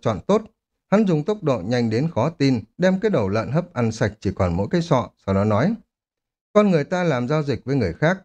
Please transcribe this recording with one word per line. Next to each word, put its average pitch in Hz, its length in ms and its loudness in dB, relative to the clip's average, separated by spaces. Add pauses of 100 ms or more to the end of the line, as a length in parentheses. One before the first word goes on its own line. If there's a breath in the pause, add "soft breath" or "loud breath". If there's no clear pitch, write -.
chọn 107 260 -2
tốt." 214 160 2 (480)
Hắn 208 160 4
dùng 151 180 0
tốc 214 180 -4
độ 127 240 0
nhanh 120 240 0
đến 139 240 -2
khó 131 160 0
tin, 131 300 0 (180)
đem 185 220 2
cái 220 100 0
đầu 117 180 0
lợn 110 240 -2
hấp 160 200 -2
ăn 117 200 0
sạch 110 280 -2
chỉ 98 140 -2
còn 87 220 0
mỗi 98 140 -2
cái 175 120 0
sọ, 127 280 0 (160)
sau 98 80 0
đó 98 100 2
nói: 113 300 2 (800)
"Con 208 180 4
người 151 140 2
ta 180 200 -4
làm 123 240 0
giao 151 140 0
dịch 139 220 -4
với 135 120 -2
người 95 160 0
khác, 170 320 0